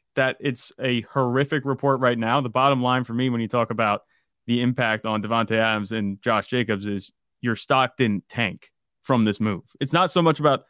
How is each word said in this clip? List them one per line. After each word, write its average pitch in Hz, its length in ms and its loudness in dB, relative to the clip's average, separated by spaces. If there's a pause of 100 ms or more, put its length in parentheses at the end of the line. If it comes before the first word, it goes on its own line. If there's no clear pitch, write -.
(160)
that 131 240 0
it's 127 400 -6
a 123 220 -2
horrific 135 600 -2
report 135 360 0
right 123 180 2
now. 117 220 0
The 127 80 -4
bottom 131 340 2
line 127 220 0
for 117 100 -10
me, 127 160 0
when 117 100 -2
you 113 80 -2
talk 117 220 0
about 107 320 0 (440)
the 120 160 0
impact 120 440 0
on 107 160 -2
Davante 113 300 0
Adams 110 400 0
and 101 280 -4
Josh 110 280 0
Jacobs, 107 380 -2
is 101 260 -6 (280)
your 120 140 -2
stock 131 420 0
didn't 107 320 0
tank 101 420 -6 (340)
from 120 200 2
this 104 140 0
move. 107 240 -2 (160)
It's 143 140 -4
not 175 180 2
so 180 100 2
much 160 200 2
about 147 300 2